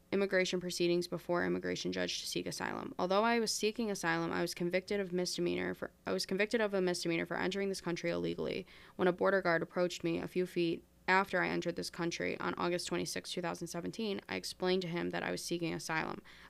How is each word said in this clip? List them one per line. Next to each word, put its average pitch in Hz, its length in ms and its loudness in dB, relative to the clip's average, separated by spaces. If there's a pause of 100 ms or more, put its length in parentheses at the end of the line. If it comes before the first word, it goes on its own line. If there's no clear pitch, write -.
(100)
immigration 190 480 2
proceedings 175 480 2
before 175 380 0
immigration 180 480 0
judge 92 300 -2
to - 40 -8
seek - 200 -2
asylum. - 520 -4
Although 190 260 4
I 233 160 4
was 214 120 0
seeking 214 380 0
asylum, 170 420 0
I 180 80 0
was 175 140 -2
convicted 185 460 0
of 185 120 -4
misdemeanor 180 640 0
for, - 160 -8 (160)
I 196 80 0
was 185 100 0
convicted 208 380 2
of 208 100 0
a 196 80 2
misdemeanor 175 460 0
for 180 100 -4
entering 196 320 0
this 190 140 -4
country 170 280 -2
illegally. 175 560 -2 (300)
When 185 100 2
a 180 60 8
border 190 300 4
guard 170 180 4
approached 175 440 -2
me 170 140 2
a 170 80 -4
few 180 200 0
feet 170 360 0 (260)
after 185 340 4
I 170 60 2
entered 170 280 -2
this 180 140 -6
country 170 500 -2
on 175 160 -2
August 175 300 0
twenty-sixth, 175 480 -4
two 180 80 -4
thousand 175 260 -6
seventeen, 196 640 -4
I 196 60 -2
explained 185 460 2
to 170 60 -4
him 175 220 0
that 170 120 -2
I - 80 0
was 180 140 -2
seeking 170 300 -2
asylum. 160 480 -2 (280)